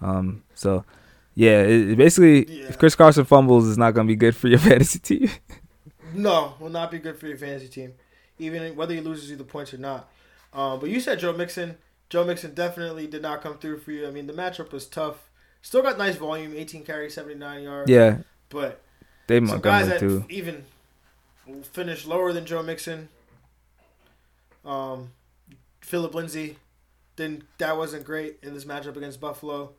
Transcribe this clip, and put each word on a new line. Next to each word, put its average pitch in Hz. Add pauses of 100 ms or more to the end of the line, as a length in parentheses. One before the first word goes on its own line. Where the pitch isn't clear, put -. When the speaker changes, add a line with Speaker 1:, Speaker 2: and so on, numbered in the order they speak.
Speaker 1:
Um, 92 (120)
so, 95 (500)
yeah, 110
it, 107
it 113
basically, 156
Speaker 2:
Yeah. 139
Speaker 1:
if 127
Chris 160
Carson 147
fumbles, 123
it's 107
not 117
gonna 110
be 110
good 117
for -
your 120
<laughs> 170
fantasy 135
team. 262 (800)
Speaker 2:
No, 170
will 160
not 165
be 170
good 160
for 156
your 143
fantasy 135
team, 127 (460)
even 160
whether 165
he 165
loses 151
you 147
the 135
points 135
or 127
not. 135 (440)
Um, 135
but 151
you 240
said 247
Joe 175
Mixon. 170 (320)
Joe 175
Mixon 170
definitely 170
did 151
not 151
come 151
through 151
for 151
you. 147
I -
mean, 143
the 147
matchup 175
was 135
tough. - (320)
Still 262
got 262
nice 196
volume, 156
eighteen 156
carries, 151
seventy-nine 143
yards. 143
Speaker 1:
Yeah. 117 (300)
Speaker 2:
But 139 (480)
Speaker 1:
Dave 117
Speaker 2:
some 104
guys 190
Speaker 1:
Montgomery, 98
Speaker 2:
that 107
Speaker 1:
too. 175
Speaker 2:
even 165 (1000)
finished 165
lower 175
than 165
Joe 165
Mixon. 160 (1600)
Um, 131 (680)
Phillip 165
Lindsay, 156 (600)
didn't, 156 (140)
that 160
wasn't 151
great 151
in 143
this 139
matchup 143
against 139
Buffalo. 147